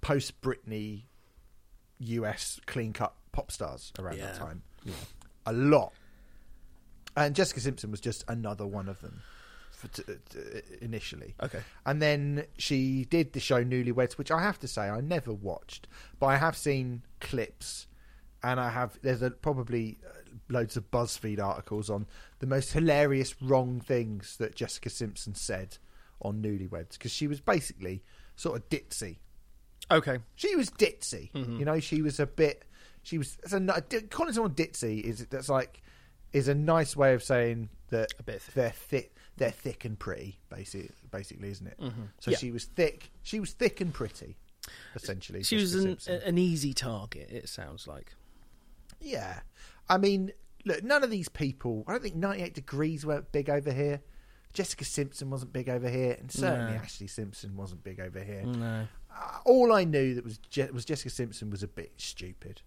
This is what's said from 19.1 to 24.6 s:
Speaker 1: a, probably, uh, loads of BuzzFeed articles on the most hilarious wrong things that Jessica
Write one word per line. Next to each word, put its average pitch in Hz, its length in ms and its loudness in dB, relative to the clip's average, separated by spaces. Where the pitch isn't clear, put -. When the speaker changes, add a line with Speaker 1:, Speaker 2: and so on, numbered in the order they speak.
Speaker 1:
a, 127 100 2
probably, 120 760 -2
uh, - 60 -18
loads 117 280 2
of 110 140 -6
BuzzFeed 113 520 0
articles 101 460 -2
on 101 160 0
the 135 80 -4
most 135 260 0
hilarious 147 680 6
wrong 127 380 4
things 110 580 0
that 110 180 -2
Jessica - 340 -4